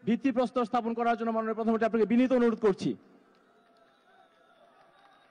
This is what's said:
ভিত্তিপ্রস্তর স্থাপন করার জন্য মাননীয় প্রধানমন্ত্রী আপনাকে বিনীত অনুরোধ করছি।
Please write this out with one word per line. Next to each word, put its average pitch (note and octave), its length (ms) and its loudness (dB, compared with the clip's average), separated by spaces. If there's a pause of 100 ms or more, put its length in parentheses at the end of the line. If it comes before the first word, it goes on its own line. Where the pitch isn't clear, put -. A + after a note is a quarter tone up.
ভিত্তিপ্রস্তর B3 600 0
স্থাপন A#3 280 -2
করার A#3 240 0
জন্য A3+ 140 -4
মাননীয় A3 240 -4
প্রধানমন্ত্রী A3+ 340 0
আপনাকে A3 160 2
বিনীত A#3+ 280 2
অনুরোধ A#3 260 2
করছি। F#3 380 0 (2250)